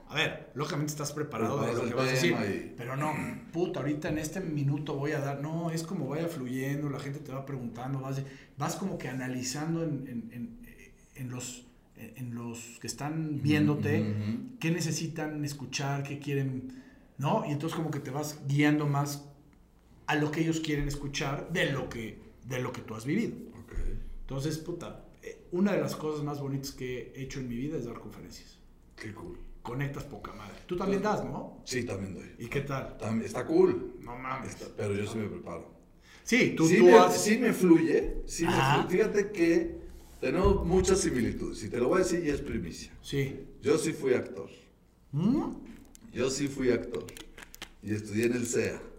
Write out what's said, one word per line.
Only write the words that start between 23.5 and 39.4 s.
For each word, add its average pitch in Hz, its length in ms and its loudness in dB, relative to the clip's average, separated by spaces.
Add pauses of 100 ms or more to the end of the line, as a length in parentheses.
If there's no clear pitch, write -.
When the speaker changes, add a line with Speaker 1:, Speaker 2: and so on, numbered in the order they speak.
Speaker 2:
Ok. - 100 -18 (480)
Speaker 1:
Entonces, 147 380 -4
puta, - 480 -10 (160)
eh, - 300 -16
una 190 200 4
de 156 80 2
las 139 160 -2
cosas 151 260 -4
más 143 180 -4
bonitas 139 320 -4
que 127 440 -8
he 135 60 -8
hecho 135 180 -8
en 127 80 -6
mi 117 80 -6
vida 147 220 -4
es 117 80 -6
dar 110 120 -10
conferencias. 95 600 -16 (380)
Speaker 2:
Qué 107 180 -12
cool. 85 240 -12 (240)
Speaker 1:
Conectas 139 420 -4
poca - 300 -12
madre. 104 220 -14 (100)
Tú 180 100 -4
también 196 240 2
Speaker 2:
Tú 208 80 0
Speaker 1:
das, - 160 0
¿no? - 400 -8
Speaker 2:
Sí, 123 200 -2
también 98 280 -6
doy. - 260 -12
Speaker 1:
¿Y 117 100 -8
qué 139 120 -2
tal? 135 380 -6
Speaker 2:
Tam-, 113 240 -2
está 127 240 -4
cool. - 560 6
Speaker 1:
No 120 160 -10
mames. 131 320 -6
Speaker 2:
Está, - 160 -12 (100)
pero 104 180 -2
yo 104 120 -2
sí 107 100 -6
me 107 100 -2
preparo. 87 460 -10 (500)
Speaker 1:
Sí, 220 320 4
tú, 160 140 6
Speaker 2:
Sí 180 100 8
Speaker 1:
tú - 60 12
Speaker 2:
me, - 140 12
Speaker 1:
has - 240 10
Speaker 2:
sí 220 160 6
me 233 160 4
fluye, - 720 6
sí - 180 -2
me 170 80 4
Speaker 1:
Ajá. 139 300 4
Speaker 2:
fluye. 180 160 2
Fíjate 202 340 2
que 170 460 4 (420)